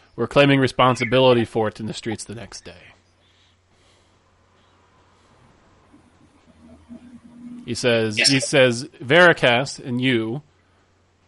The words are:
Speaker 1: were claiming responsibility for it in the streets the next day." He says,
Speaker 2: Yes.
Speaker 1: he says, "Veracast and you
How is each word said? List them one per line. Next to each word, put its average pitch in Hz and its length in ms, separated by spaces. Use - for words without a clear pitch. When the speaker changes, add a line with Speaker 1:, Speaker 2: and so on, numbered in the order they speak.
Speaker 1:
were 117 120
claiming 139 320
responsibility 123 840
for 110 240
it - 120
in 113 80
the 107 60
streets 110 300
the 101 120
next - 280
day." 87 300
He 123 100
says, 113 420
Speaker 2:
Yes. - 120
Speaker 1:
he 135 100
says, 127 460
"Veracast 139 760
and 123 220
you 123 400